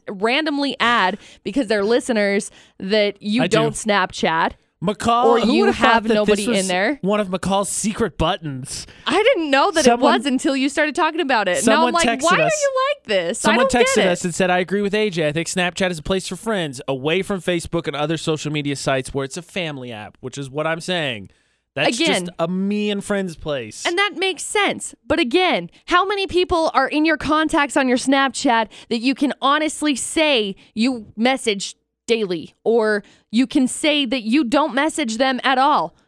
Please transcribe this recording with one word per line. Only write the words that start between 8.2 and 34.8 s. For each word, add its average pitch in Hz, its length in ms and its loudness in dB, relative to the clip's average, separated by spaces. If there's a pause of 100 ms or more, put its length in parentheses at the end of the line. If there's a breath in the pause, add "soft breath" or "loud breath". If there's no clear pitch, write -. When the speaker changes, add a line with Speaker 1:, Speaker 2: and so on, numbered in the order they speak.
Speaker 1:
I 339 160 2
didn't 403 260 2
know 285 220 4
that 320 140 2
Speaker 2:
Someone, 247 280 6
Speaker 1:
it 381 60 4
was 233 80 -4
until 269 280 0
you 269 140 0
started 302 240 -2
talking 320 260 0
about 254 280 0
it. 180 60 2
Now 160 40 0
I'm - 60 -2
Speaker 2:
someone 302 300 4
Speaker 1:
like, 330 140 2
Speaker 2:
texted 233 140 0
Speaker 1:
"Why 339 160 4
are 622 60 2
Speaker 2:
us. 622 180 0
Speaker 1:
you 554 120 0 (180)
like 587 160 -10
this? 190 360 -2
I - 60 0
Speaker 2:
Someone 262 200 4
Speaker 1:
don't - 20 -4
get 247 160 4
Speaker 2:
texted 233 180 2
Speaker 1:
it." - 20 4
Speaker 2:
us 175 180 0
and 170 100 -4
said, 185 160 2
"I 180 80 2
agree 190 240 -2
with 196 100 -2
A 214 160 0
J. 160 180 0
I 147 40 0
think 160 160 -2
Snapchat 180 420 0
is 175 80 -6
a 151 60 -14
place 190 240 -2
for 190 80 -8
friends, 170 520 -4
away 147 360 -2
from 190 180 -4
Facebook 170 460 -2
and 147 80 -6
other 151 220 -2
social 151 340 -4
media 143 240 -4
sites 135 400 -2
where 139 100 -4
it's 139 100 -12
a - 60 -10
family 147 500 -8
app," 104 300 -14
which 127 160 -12
is 139 100 -10
what 147 200 -4
I'm 165 120 -2
saying. 143 520 -4 (420)
That's 226 260 0
Speaker 1:
Again. 226 280 0
Speaker 2:
just 170 100 -10
a 165 100 -2
me 202 440 -2
and 202 120 -4
friends 190 320 -4
place. 131 480 -8
Speaker 1:
And 349 140 -2
that 403 180 0
makes 370 280 -4
sense. 349 500 -2 (140)
But 311 120 0
again, 254 520 0 (160 soft breath)
how 359 180 2
many 392 220 -2
people 330 480 0
are 262 120 2
in 302 160 0
your 311 140 2
contacts 302 600 0
on 269 100 2
your 247 100 2
Snapchat 262 720 2 (220 loud breath)
that 233 100 -2
you 254 160 0
can 277 260 0
honestly 302 540 0
say 240 600 0 (200 soft breath)
you 226 400 -2
message 226 600 -2 (300)
daily, 185 480 -2 (100)
or 214 400 2 (280 soft breath)
you 247 140 2
can 262 220 2
say 294 380 0
that 254 180 -4
you 247 220 2
don't 277 280 0
message 277 440 -2